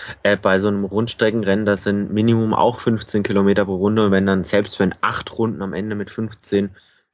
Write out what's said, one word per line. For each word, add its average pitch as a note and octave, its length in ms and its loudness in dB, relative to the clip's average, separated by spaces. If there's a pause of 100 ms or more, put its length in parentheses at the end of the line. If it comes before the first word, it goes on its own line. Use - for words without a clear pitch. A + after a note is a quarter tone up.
(240)
äh, G2+ 120 4
bei F#2+ 240 2
so G#2 100 0
einem G2+ 160 -2
Rundstreckenrennen, G#2+ 840 0
das G2+ 160 0
sind G2+ 280 -2
Minimum A2+ 440 2
auch - 240 0
fünfzehn A2 420 -2
Kilometer G2 440 2
pro F#2+ 100 -4
Runde. G#2+ 300 2
Und G2 60 4
wenn F#2+ 140 4
dann, F#2+ 180 2
selbst - 360 -2
wenn F#2 220 2
acht - 360 -4
Runden A2+ 240 -2
am F#2+ 120 -6
Ende G#2 220 -6
mit G2+ 140 -8
fünfzehn G2+ 600 -4 (420)